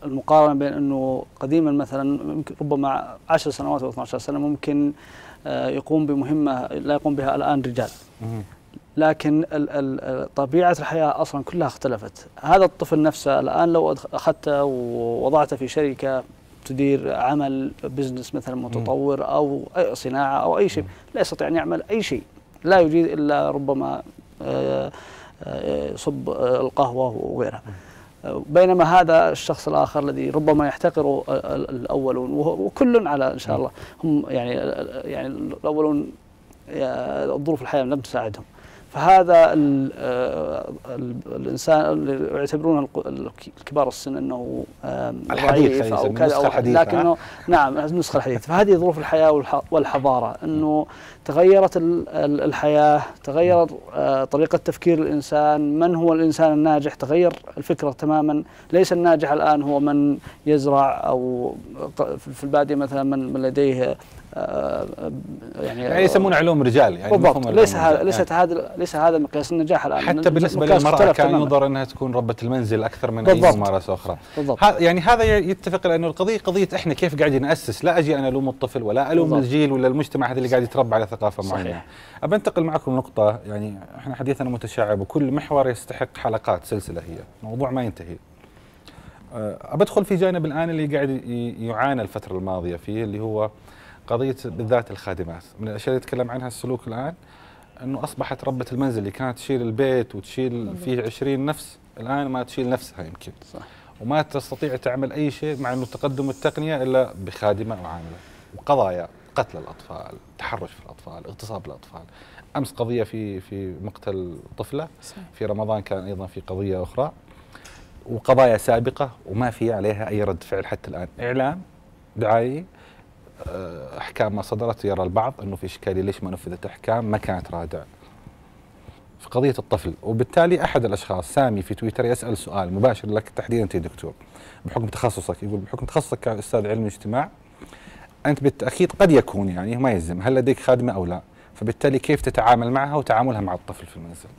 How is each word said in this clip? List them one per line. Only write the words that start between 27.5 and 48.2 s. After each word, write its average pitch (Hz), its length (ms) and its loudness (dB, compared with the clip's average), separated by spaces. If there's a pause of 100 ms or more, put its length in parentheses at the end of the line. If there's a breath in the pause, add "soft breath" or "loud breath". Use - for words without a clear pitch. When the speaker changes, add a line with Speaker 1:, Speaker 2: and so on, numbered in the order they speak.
Speaker 2:
مم. 110 60 -14 (580 loud breath)
Speaker 1:
آه، - 180 -6
بينما 180 360 6 (160)
هذا 165 300 6
الشخص 147 380 -4
الآخر 147 400 0
الذي 135 220 -4
ربما 151 360 2
يحتقره 139 640 0
ال-، 139 180 -2
ال-، 139 240 -4
الأولون، 127 600 -2
وهو، 147 220 0
وكل 202 560 2
على 139 240 0
إن - 60 -8
شاء 143 180 -4
Speaker 2:
مم. 135 60 -2
Speaker 1:
الله 127 80 -4 (340 loud breath)
هم 151 240 2
يعني، 123 340 -4
ال-، 139 160 -4
ال-، - 320 -10
يعني 135 160 -8
الأولون، 151 840 -2 (560)
يا-، 139 580 -4 (180)
ظروف 147 180 -2
الحياة 139 200 -2
لم 135 180 -2
تساعدهم. 113 440 -6 (480 loud breath)
فهذا 170 600 8
ال-، 139 440 4
آه، 127 760 -4 (160)
ال-، 123 280 -8 (120)
الإنسان 131 540 2
اللي 151 580 -2
يعتبرونه 151 420 2
الق-، 139 260 -4
ال-، 135 240 -8 (280)
الكبار 139 300 0
السن 135 280 -8
أنه، 131 480 -6 (200)
آم، 127 460 -6
Speaker 2:
الحديث 143 400 4
Speaker 1:
ضعيف 135 100 2
Speaker 2:
خلينا 113 160 0
Speaker 1:
أو 135 60 0
Speaker 2:
نسميه، 107 120 0
Speaker 1:
كذا 120 100 2
Speaker 2:
النسخة 143 180 4
Speaker 1:
أو، 143 40 4
Speaker 2:
الحديثة، 131 340 4
Speaker 1:
لكنه، 339 320 4
Speaker 2:
ها؟ 330 40 2 (320 loud breath)
Speaker 1:
نعم، 294 300 4
النسخة 165 380 0
الحديثة. 127 240 0